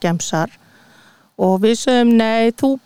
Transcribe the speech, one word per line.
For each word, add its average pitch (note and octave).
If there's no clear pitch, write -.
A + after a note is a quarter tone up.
gemsar." E3+
Og F#3+
við A3+
sögðum: A#3+
"Nei, A3+
þú C4+